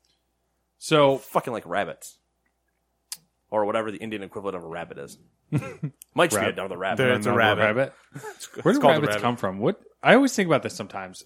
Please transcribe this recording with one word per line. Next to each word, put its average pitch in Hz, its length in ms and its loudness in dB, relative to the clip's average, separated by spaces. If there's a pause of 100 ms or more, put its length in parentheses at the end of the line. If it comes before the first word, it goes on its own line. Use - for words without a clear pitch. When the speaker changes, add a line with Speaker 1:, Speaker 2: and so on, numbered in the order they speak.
(800)
Speaker 1:
So 143 400 4
Speaker 2:
Fucking - 340 -4
like 101 140 -6
rabbits. 87 520 -6 (1300)
Or 107 140 0
whatever 110 260 -2
the 95 80 -10
Indian 107 240 -8
equivalent 95 340 -8
of 85 80 -12
a 82 40 -14
rabbit 85 300 -12
is. 69 200 -16 (180)
Speaker 1:
<laughs> - 140 -20 (640)
Speaker 2:
Might 156 160 2
just 110 120 2
Speaker 1:
Rab-, 95 140 -2
Speaker 2:
be 92 40 -6
another 95 160 -8
rabbit. 92 220 -4
Speaker 3:
There, 127 160 2
it's 107 120 -2
a 107 40 2
Speaker 1:
Another 104 80 2
Speaker 3:
rabbit. 107 240 4
Speaker 1:
rabbit? 107 300 0 (220)
Speaker 3:
<laughs> 139 100 -16 (100)
It's, - 120 -18 (180)
Speaker 1:
Where 170 80 4
Speaker 3:
it's 285 60 0
Speaker 1:
do 277 40 -2
Speaker 3:
called 156 140 6
a 147 40 0
Speaker 1:
rabbits 143 160 0
Speaker 3:
rabbit. 101 60 -4
Speaker 1:
come 120 140 0
from? 98 240 -4
What? 160 200 -2 (220)
I 160 140 6
always 277 180 4
think 185 140 0
about 139 160 2
this - 100 -8
sometimes. 95 520 -12